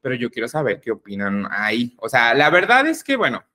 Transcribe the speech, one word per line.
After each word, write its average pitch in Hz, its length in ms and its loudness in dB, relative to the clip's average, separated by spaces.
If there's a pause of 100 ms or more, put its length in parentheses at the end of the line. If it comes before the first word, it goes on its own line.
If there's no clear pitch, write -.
pero 127 140 -4
yo 120 160 -4
quiero 117 180 -6
saber 131 320 -2
qué 117 100 -8
opinan 101 600 -4
ahí. 110 480 -2
O 117 100 -8
sea, 117 240 4
la 147 160 4
verdad 196 380 4
es 311 180 -4
que, 277 120 0
bueno, 135 280 -2 (100)